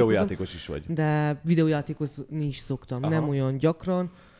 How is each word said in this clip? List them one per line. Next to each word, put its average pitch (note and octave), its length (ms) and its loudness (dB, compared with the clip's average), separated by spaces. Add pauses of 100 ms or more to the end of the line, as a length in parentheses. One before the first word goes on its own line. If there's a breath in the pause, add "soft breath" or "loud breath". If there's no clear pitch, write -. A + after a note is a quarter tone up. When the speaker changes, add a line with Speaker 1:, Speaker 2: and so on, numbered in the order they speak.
Speaker 1:
videójátékos F#2+ 460 2
is E2+ 140 -12
vagy. D2+ 200 -6
Speaker 2:
De D3+ 560 0
videójátékozni D#3 1000 0
is C3+ 120 -4
szoktam. B2+ 460 -6
Speaker 1:
Aha. D#3+ 100 0
Speaker 2:
Nem D#3 160 0
olyan C3+ 280 0
gyakran, F3 540 0 (280 soft breath)